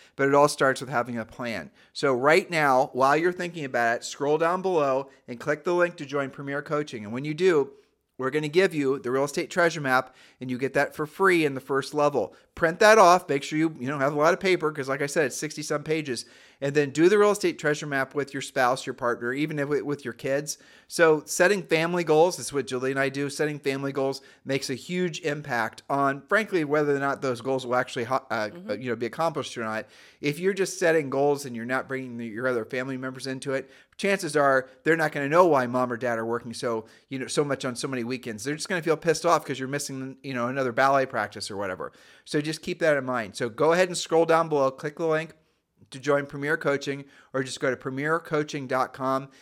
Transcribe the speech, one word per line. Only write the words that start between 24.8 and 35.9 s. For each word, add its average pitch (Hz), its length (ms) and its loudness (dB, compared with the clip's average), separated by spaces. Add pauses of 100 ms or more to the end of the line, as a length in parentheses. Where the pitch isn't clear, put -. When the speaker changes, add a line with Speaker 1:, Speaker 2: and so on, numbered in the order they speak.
Speaker 1:
impact 139 680 -4
on, 139 380 0
frankly, 202 360 0
whether 147 300 2
or 139 60 0
not 139 200 -2
those 127 200 -2
goals 131 260 -2
will 120 80 -2
actually 123 300 -2
ho-, 131 260 -2
uh, 107 200 -2
Speaker 2:
Mm-hmm. 185 200 -10
Speaker 1:
uh, 131 40 -4
you 127 140 -6
know, 117 80 -2
be 117 100 -4
accomplished 143 520 -4
or 117 60 -6
not. 110 220 -6 (340)
If 147 180 -2
you're 190 160 0
just 185 240 -4
setting 160 320 2
goals 139 340 2
and 123 120 -8
you're 113 80 -8
not 127 240 -4
bringing 131 280 -8
the, 117 100 -8
your 113 200 -6
other 117 180 -2
family 131 320 -6
members 131 300 -10
into 135 260 -6
it, 135 160 -4 (280)
chances 190 400 -2
are 135 320 4 (160)
they're 160 120 4
not 156 140 0
gonna 143 180 -4
know 175 180 8
why 135 200 6
mom 123 260 0